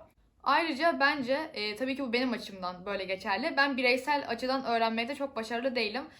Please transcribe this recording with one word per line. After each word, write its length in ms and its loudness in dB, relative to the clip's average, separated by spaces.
Ayrıca 560 4
bence, 540 2
e, 220 -4
tabii 200 -2
ki 80 -6
bu 100 -4
benim 180 2
açımdan 540 -6
böyle 200 -4
geçerli. 520 -2
Ben 200 4
bireysel 500 2
açıdan 380 -2
öğrenmede 500 0
çok 200 -6
başarılı 400 -2
değilim. 280 -2